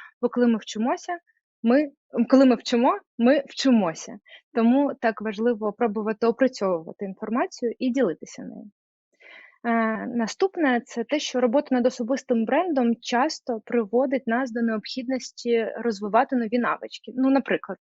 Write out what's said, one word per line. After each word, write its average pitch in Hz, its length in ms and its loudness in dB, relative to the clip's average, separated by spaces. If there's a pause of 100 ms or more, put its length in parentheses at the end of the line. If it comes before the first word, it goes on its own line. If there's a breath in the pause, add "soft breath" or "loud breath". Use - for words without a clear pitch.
(220 loud breath)
Бо 240 80 0
коли 247 180 2
ми 226 100 4
вчимося, 320 600 -6 (460)
ми, 277 280 2 (380)
коли 269 160 8
ми 254 100 6
вчимо, 262 440 0 (180)
ми 262 300 4
вчимося. 208 720 0 (340 loud breath)
Тому 247 380 4 (100)
так 226 200 0
важливо 214 520 -2
пробувати 214 540 -2
опрацьовувати 208 800 -2
інформацію 220 760 -4
і 262 100 -2
ділитися 233 520 -2
нею. - 300 -16 (960 loud breath)
Е, 220 420 -2
наступне — 240 800 0
це - 180 -8
те, 285 160 -2
що 254 220 -4
робота 254 300 2
над 247 140 2
особистим 240 600 -2
брендом 262 560 2
часто 247 640 -2
приводить 247 600 0
нас 240 240 0
до 233 100 -6
необхідності 233 1160 -2
розвивати 220 580 0
нові 233 240 0
навички. - 560 -6
Ну, 262 140 2
наприклад, 233 540 0